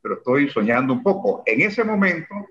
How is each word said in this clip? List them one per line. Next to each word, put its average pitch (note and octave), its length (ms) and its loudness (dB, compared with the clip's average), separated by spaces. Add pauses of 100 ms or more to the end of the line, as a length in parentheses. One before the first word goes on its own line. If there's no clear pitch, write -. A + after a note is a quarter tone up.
Pero G2+ 140 -4
estoy C#3 340 2
soñando A#2 420 0
un B2 100 -2
poco. F#3+ 440 0
En - 160 2
ese G#3+ 220 0
momento G3 500 -2 (160)